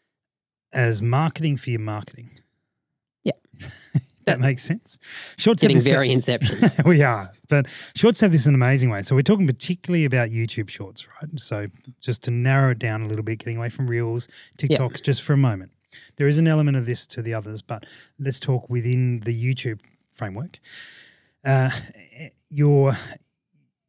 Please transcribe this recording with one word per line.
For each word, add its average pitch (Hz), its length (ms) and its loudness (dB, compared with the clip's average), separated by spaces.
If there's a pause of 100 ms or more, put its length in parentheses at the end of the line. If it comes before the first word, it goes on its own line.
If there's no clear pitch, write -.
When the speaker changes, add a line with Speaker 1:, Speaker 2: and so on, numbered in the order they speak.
(720)
Speaker 1:
as 117 300 0
marketing 147 560 0
for - 120 -10
your 113 100 -4
marketing. 107 500 -10 (960)
Speaker 2:
Yeah. - 80 -2 (260)
Speaker 1:
<laughs> - 100 -12 (560)
That 131 140 0
Speaker 2:
That - 20 -4
Speaker 1:
makes 127 220 0
sense. - 380 -8 (360)
Shorts 214 260 2
have 151 80 8
Speaker 2:
Getting 139 120 6
Speaker 1:
this 135 100 4
Speaker 2:
very 131 200 4
Inception. 127 640 2
Speaker 1:
<laughs> 139 80 2
We 156 180 6
are. 110 300 0 (160)
But 143 180 2 (300)
shorts 226 240 4
have 202 100 6
this 143 160 4
in 143 80 6
an 131 80 4
amazing 127 260 2
way. 101 140 -2
So 131 140 0
we're 131 60 4
talking 196 260 4
particularly 175 560 -2
about 123 260 0
YouTube 113 400 -4
shorts, 101 380 -16
right? - 200 -14 (120)
So 104 260 -6 (340)
just - 240 -6
to 123 60 -4
narrow 131 400 2
it 113 80 -2
down 110 240 -4
a 107 60 -6
little 107 160 -4
bit, 110 160 -6
getting 117 180 -8
away 117 100 -6
from 127 220 -4
Reels, 117 380 -4 (320)
Speaker 2:
Yeah. 139 80 0 (100)
Speaker 1:
TikToks, 127 240 -4
just 139 200 -2
for 151 100 -2
a 139 40 4
moment. 107 360 0 (440)
There 143 120 0
is 147 100 2
an 165 80 4
element 151 300 2
of 120 100 -2
this 120 220 -6
to - 120 -10
the 113 140 -6
others, 107 280 -10
but 110 220 -12 (340)
let's 135 200 -4
talk 127 320 -2
within 123 500 0
the 117 140 -4
YouTube 120 460 -4 (320)
framework. 110 480 -12 (840)
Uh, 131 260 2 (800)
your, 143 480 4 (920)